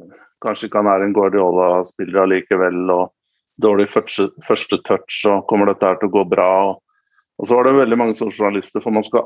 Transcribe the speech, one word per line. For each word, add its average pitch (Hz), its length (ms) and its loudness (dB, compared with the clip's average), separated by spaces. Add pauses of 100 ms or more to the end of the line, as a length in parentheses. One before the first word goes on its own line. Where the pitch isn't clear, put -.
(440)
kanskje 110 240 -6
ikke 107 140 0
han 104 100 2
er 98 140 2
en 101 100 -2
Guardiola-spiller 90 1080 0
allikevel, 92 560 0 (100)
og 90 220 0 (460)
dårlig 101 320 2
første, 101 380 -2 (140)
første - 400 -4
touch, - 380 -6 (100)
og 98 160 0
kommer 101 240 2
dette 98 160 0
her 92 120 2
til 101 120 -4
å 92 60 -2
gå 98 100 2
bra? 92 220 2 (240)
Og, - 80 -16 (580)
og 101 80 -8
så 120 80 2
var 123 140 2
det 139 100 4
veldig 120 200 2
mange 117 200 -2
sånne 104 160 -6
journalister, 101 480 -4
for 110 120 -2
man 107 120 -2
skal - 180 -2